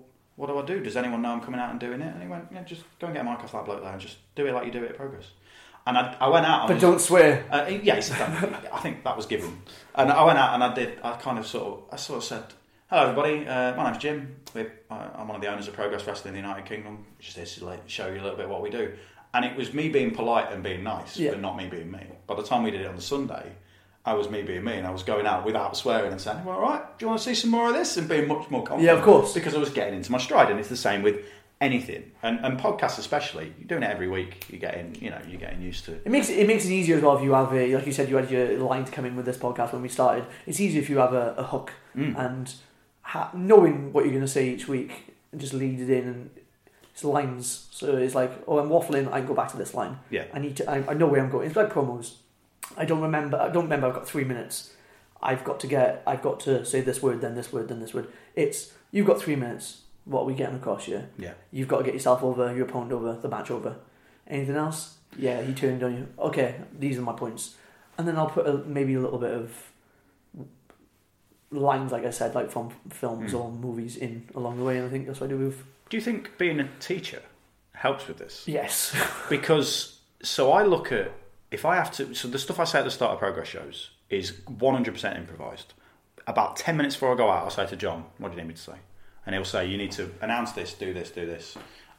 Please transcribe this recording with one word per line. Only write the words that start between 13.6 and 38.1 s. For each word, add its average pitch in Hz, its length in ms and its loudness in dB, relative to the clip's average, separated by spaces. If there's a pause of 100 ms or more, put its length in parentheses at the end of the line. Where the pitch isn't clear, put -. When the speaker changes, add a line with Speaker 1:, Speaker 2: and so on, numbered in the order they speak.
Speaker 1:
my 156 80 0
name's 117 180 -2
Jim. 143 340 -4 (160)
We're, 113 200 -8 (180)
uh, 104 260 -10
I'm 110 120 -10
one 107 80 -8
of 98 60 -8
the 104 60 -4
owners 101 200 -6
of 101 60 -12
Progress 101 320 -4
Wrestling 98 280 -8
in 98 80 -8
the 98 60 -8
United 98 200 -8
Kingdom. 104 380 -12 (140)
Just - 160 -16
here 87 100 -10
to, - 180 -14
like, 90 220 -10
show 98 220 -6
you 95 120 -8
a 95 40 -10
little 98 120 -4
bit 95 120 -6
what 98 140 -4
we 104 80 -4
do." 113 220 -4 (400)
And 123 120 2
it 123 120 -4
was 123 160 -6
me 156 160 -2
being 131 240 4
polite 113 400 2
and 98 80 -8
being 90 220 -6
nice, 98 340 -8
Speaker 2:
Yeah. 156 140 0
Speaker 1:
but 98 100 -4
not 98 160 -4
me 92 120 -8
being 85 200 -10
me. 95 120 -12 (260)
By 101 80 -4
the 107 80 -6
time 117 220 2
we 107 80 0
did 98 80 -4
it 95 80 -6
on 90 80 -10
the 90 60 -10
Sunday, - 500 -6 (520)
I 113 100 2
was 104 160 0
me 104 120 -4
being 95 220 -6
me, 117 100 -2
and 92 120 -4
I 90 40 -4
was 92 120 -6
going 104 240 0
out 95 180 2
without 104 320 -2
swearing 110 360 2
and 95 80 -8
saying, 160 240 -6
"Well, 185 120 -4
all 190 60 0
right, 294 360 -2
do 226 60 -10
you 220 40 0
wanna 226 120 0
see 247 140 -2
some 233 160 2
more 233 180 4
of 240 60 4
this?" 330 240 0
And 160 100 -2
being 151 200 4
much - 220 -2
more - 120 0
confident. 143 220 0
Speaker 2:
Yeah, 170 140 12
of - 60 2
course. - 300 10
Speaker 1:
Because 160 200 -2
I 151 40 2
was 143 120 0
getting 101 240 -2
into 92 160 -6
my 123 80 2
stride, 131 320 6
and 101 80 0
it's 107 120 -6
the 123 60 -4
same 101 260 0
with 104 140 4 (440)
anything. 127 500 -2 (120)
And, 117 200 0
and 131 160 -2
podcasts - 400 -2
especially, 82 600 -4
you're - 100 -18
doing 165 140 -2
it 107 80 0
every 92 180 -4
week, 92 400 -6
you're 95 120 -14
getting, 85 380 -8
you 107 120 -8
know, - 180 -12
you're 90 100 -12
getting 90 220 -8
used 90 240 -8
to 82 80 -12
it. 80 140 -10
Speaker 2:
It - 40 -2
makes 247 200 4
it, - 80 2
it 202 80 8
makes 208 180 4
it 180 80 0
easier 170 240 4
as 143 60 4
well 143 160 8
if 131 40 0
you 135 100 4
have 135 200 4
a, 131 240 4
like 131 100 0
you 143 60 -2
said, 135 160 0
you 135 80 2